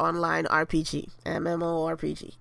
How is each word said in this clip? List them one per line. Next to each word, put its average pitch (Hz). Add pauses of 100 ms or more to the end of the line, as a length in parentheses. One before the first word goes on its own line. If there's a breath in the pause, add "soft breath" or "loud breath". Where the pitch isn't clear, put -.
online 165
R 156
P 160
G, - (160)
M 165
M 170
O 165
R 165
P 151
G. -